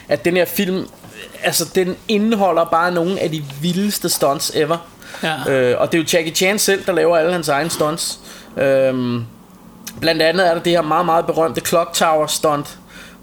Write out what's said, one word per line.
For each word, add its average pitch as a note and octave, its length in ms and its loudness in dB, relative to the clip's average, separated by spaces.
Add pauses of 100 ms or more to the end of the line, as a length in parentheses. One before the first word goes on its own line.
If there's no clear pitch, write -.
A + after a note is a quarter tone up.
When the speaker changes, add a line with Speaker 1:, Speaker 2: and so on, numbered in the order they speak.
Speaker 1:
at - 160 0
den F3 120 2
her F3+ 80 4
film, F#3 440 -2 (540)
altså, D#3+ 220 0 (100)
den F#3 220 0 (120)
indeholder G3+ 560 2
bare E3 280 2
nogle F3+ 280 0
af E3 100 -2
de D#3 140 -6 (180)
vildeste F#3 460 0
stunts D3 460 0
ever. D#3 220 0 (460)
Speaker 2:
Ja. D3+ 300 -4
Speaker 1:
Øh, B2+ 280 2
og - 120 0
det F3 60 2
er D#3+ 40 2
jo D3+ 100 -4
Jackie E3 220 0
Chan F#3+ 240 0
selv, G3 280 0
der G3 60 0
laver E3+ 240 2
alle E3 160 2
hans E3+ 160 -2
egne D3 220 0
stunts. - 480 -4 (400)
Øhm, C3 680 2 (760)
blandt D#3+ 220 0
andet E3+ 280 4
er E3 40 2
der E3+ 80 -2
det F3 100 2
her E3+ 100 4
meget, D#3+ 240 0
meget E3 200 2
berømte D#3+ 340 0
Clock E3+ 320 0
Tower D#3 340 2
stunt, D3 520 -2 (440)